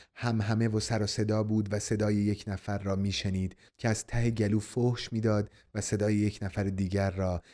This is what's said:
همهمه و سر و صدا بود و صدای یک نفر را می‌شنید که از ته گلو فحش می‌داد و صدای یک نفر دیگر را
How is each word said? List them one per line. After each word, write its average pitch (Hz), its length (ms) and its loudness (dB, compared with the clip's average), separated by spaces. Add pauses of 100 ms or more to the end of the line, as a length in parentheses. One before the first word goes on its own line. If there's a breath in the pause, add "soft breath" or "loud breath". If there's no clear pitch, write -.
(140 loud breath)
همهمه 113 540 0
و 110 120 2
سر 107 220 0
و 104 40 0
صدا 107 360 0
بود 107 300 0
و 104 60 -2
صدای 104 360 0
یک 104 320 0
نفر 101 320 -4
را 98 180 -2
می‌شنید 95 600 -2 (220 soft breath)
که 117 100 -2
از 110 180 -2
ته 117 240 0
گلو 107 280 2
فحش 120 540 -2
می‌داد 107 380 2 (240 soft breath)
و 104 60 -2
صدای 104 340 0
یک 104 280 2
نفر 101 220 -2
دیگر 98 460 0
را 92 320 -2 (120 loud breath)